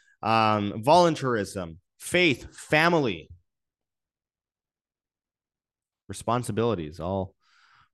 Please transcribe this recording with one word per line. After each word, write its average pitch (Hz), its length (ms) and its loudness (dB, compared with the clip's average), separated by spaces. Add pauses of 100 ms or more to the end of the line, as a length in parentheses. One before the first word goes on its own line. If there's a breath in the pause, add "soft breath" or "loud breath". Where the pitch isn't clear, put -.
(220 soft breath)
um, 107 600 0
voluntarism, 123 960 2 (200)
faith, 170 540 0
family, 151 760 0 (2750)
responsibilities, 107 920 -4
all 92 340 -4 (600 soft breath)